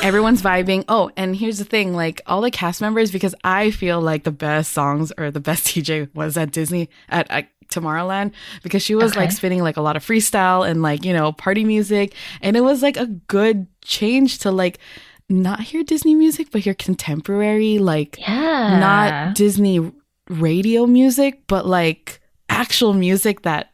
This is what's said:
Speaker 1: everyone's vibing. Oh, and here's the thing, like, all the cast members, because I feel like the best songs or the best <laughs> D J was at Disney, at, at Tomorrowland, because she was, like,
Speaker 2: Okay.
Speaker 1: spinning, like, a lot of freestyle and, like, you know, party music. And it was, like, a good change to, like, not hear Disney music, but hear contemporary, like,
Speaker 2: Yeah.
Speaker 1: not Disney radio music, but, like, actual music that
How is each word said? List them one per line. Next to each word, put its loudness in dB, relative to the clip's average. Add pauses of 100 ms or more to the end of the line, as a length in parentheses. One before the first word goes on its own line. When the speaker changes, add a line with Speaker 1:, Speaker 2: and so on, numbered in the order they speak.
Speaker 1:
everyone's 2
vibing. 0
Oh, 2
and -4
here's -4
the -8
thing, -2
like, -4
all -2
the 0
cast -4
members, 0
because -2 (100)
I 0
feel -2
like -2
the -4
best -4
songs -2
or -6
the -8
best -4
<laughs> -2
D -2
J -4
was -6
at -2
Disney, -4 (200)
at, -2
at -2 (220)
Tomorrowland, -4 (300)
because -2
she -2
was, 2
like, 0
Speaker 2:
Okay. -4
Speaker 1:
spinning, -2
like, -2
a -2
lot 0
of -8
freestyle 2
and, 0
like, -2
you 0
know, 2
party 0
music. 0 (280)
And 2
it 4
was, 2
like, 2
a -2
good 0 (180)
change 0
to, -2
like, 0 (500)
not 0
hear -4
Disney 2
music, 2
but 0
hear 0
contemporary, 0
like, 0
Speaker 2:
Yeah. 0
Speaker 1:
not 2
Disney 2 (380)
radio 2
music, 4
but, 0
like, -2 (300)
actual 0
music 2
that -4